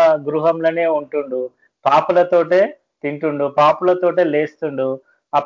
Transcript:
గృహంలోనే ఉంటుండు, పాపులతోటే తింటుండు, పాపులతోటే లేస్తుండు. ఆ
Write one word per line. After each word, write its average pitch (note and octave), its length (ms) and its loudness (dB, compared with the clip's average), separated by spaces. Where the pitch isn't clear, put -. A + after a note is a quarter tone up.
గృహంలోనే E3 580 0
ఉంటుండు, C3+ 440 -6
పాపులతోటే F3 760 2
తింటుండు, D3 420 -4
పాపులతోటే F3 640 2
లేస్తుండు. D3 540 -4
ఆ D3 140 0